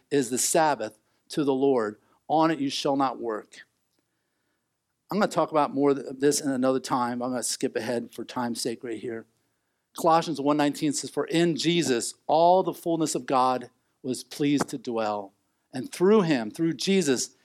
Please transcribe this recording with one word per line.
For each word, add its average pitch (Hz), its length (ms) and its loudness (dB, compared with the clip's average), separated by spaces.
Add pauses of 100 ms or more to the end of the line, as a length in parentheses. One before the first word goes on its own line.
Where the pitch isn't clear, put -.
(120)
is 139 180 0
the 123 80 -2
Sabbath 135 640 0 (300)
to 160 140 -2
the 135 120 2
Lord. 127 420 2 (320)
On 160 220 2
it 151 80 -4
you 139 100 -2
shall 143 260 -2
not 131 240 -2
work." 113 460 -8 (1400)
I'm 180 80 -4
gonna 202 140 0
talk 156 180 0
about 147 240 0
more 139 160 2
of 135 300 -4
this 143 200 2
in 147 120 -2
another 131 280 2
time. 123 440 -2
I'm 127 80 -4
gonna 123 100 -4
skip - 340 -4
ahead 120 380 -4
for 117 100 -10
time's 120 380 -6
sake 117 220 -6
right 113 160 -8
here. 113 260 -10 (720)
Colossians 165 420 2
one 143 160 2
nineteen 147 380 0
says, 135 160 -6
"For - 160 -4
in 170 320 2
Jesus 135 560 0 (140)
all 170 340 6
the 170 120 -2
fullness 160 420 -2
of 127 100 -6
God 127 460 0 (320)
was 127 200 -6
pleased 143 460 0
to 147 80 -10
dwell. 107 560 -4 (400)
And 123 180 -10
through 202 300 6
him, 131 280 0
through 165 240 -2
Jesus, 151 580 0 (140)